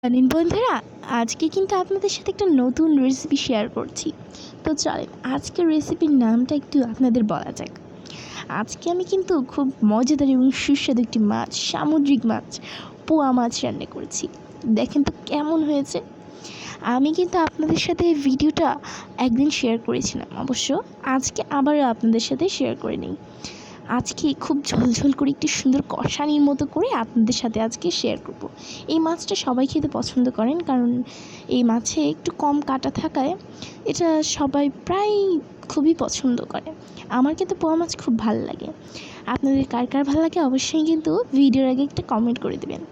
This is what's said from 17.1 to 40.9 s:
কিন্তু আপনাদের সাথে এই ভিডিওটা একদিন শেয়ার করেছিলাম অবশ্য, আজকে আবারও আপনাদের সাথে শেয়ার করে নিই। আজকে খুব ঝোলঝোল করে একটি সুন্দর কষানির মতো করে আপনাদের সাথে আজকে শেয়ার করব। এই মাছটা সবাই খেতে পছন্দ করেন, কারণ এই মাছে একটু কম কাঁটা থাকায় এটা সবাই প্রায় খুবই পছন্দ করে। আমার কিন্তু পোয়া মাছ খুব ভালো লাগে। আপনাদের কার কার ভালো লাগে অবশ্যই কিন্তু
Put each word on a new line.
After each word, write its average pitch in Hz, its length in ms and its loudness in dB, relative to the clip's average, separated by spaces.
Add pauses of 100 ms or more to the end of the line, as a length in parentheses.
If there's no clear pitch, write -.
কিন্তু 359 260 0
আপনাদের 320 480 0
সাথে 349 220 0
এই 330 160 4
ভিডিওটা 285 440 2 (500)
একদিন 254 320 4
শেয়ার 233 280 0
করেছিলাম - 500 -4 (120)
অবশ্য, - 280 -2 (360)
আজকে 277 360 -2 (100)
আবারও 294 340 2
আপনাদের 226 440 2
সাথে 277 200 0
শেয়ার 262 280 -2
করে - 200 -6
নিই। - 200 -6 (840)
আজকে - 280 -4 (140)
খুব 285 240 -2
ঝোলঝোল 247 480 2
করে 277 180 2
একটি 294 180 -2
সুন্দর 269 400 2
কষানির 294 540 0
মতো 285 240 4
করে 349 280 0
আপনাদের 226 460 2
সাথে 220 200 -2
আজকে 226 300 -2
শেয়ার - 280 -2
করব। - 240 -12 (460)
এই 320 100 2
মাছটা 330 380 0
সবাই 254 300 0
খেতে 294 220 0
পছন্দ 247 420 0
করেন, 247 300 0
কারণ 247 300 2 (580)
এই 254 160 2
মাছে 233 360 0 (100)
একটু 330 280 -6
কম 294 220 2
কাঁটা 269 300 -4
থাকায় 311 420 -2 (520)
এটা 330 240 0 (280)
সবাই 285 280 2 (200)
প্রায় 415 300 0 (540)
খুবই 311 260 4
পছন্দ 254 500 0
করে। - 240 -8 (400)
আমার 254 260 2
কিন্তু 349 200 -2
পোয়া 320 220 2
মাছ 330 200 0
খুব - 220 0
ভালো 220 280 0
লাগে। - 220 -10 (580)
আপনাদের 269 400 2
কার 247 200 -2
কার 269 180 0
ভালো 285 180 2
লাগে 330 180 0
অবশ্যই 269 440 0
কিন্তু 320 280 2 (200)